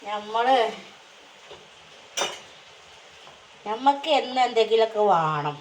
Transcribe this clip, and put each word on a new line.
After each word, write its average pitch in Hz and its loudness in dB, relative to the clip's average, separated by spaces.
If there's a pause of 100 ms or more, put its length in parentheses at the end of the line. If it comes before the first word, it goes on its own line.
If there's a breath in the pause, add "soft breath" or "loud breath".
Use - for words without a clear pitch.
നമ്മള്, 220 0 (3000)
നമ്മക്ക് 277 0
എന്നും 254 -2
എന്തെങ്കിലുമൊക്കെ 220 2 (100)
വേണം 151 0